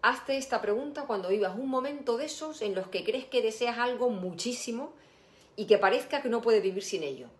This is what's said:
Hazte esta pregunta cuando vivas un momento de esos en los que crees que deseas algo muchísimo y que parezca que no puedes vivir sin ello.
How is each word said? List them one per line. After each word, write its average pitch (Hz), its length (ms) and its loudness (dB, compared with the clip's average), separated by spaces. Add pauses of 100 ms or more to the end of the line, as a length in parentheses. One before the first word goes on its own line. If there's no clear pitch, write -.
Hazte 269 360 2
esta 254 240 -2
pregunta 277 440 -2
cuando 196 240 -2
vivas 196 280 2
un 269 120 -4
momento 262 480 -2
de 285 80 -2
esos 311 360 -8
en 202 140 -2
los 190 120 -4
que 185 160 -4
crees 254 220 -2
que 247 160 0
deseas 233 360 -2
algo 247 320 0
muchísimo 233 840 -4 (640)
y 214 100 -6
que 202 120 10
parezca 254 440 4
que 262 80 -2
no 233 120 0
puedes 220 220 6
vivir 190 200 -2
sin 170 200 -4
ello. 127 240 -8 (120)